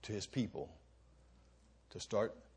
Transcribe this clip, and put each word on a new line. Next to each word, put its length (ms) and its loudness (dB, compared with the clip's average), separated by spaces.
to 100 -4
his 140 0
people 440 0
to 100 -6
start 360 2